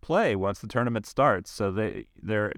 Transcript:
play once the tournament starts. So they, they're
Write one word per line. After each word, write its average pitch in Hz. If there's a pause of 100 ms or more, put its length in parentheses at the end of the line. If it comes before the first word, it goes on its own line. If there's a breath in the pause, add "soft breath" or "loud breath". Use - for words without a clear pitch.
play 160
once 98
the 110
tournament 117
starts. 127
So 98
they, 104 (140)
they're 104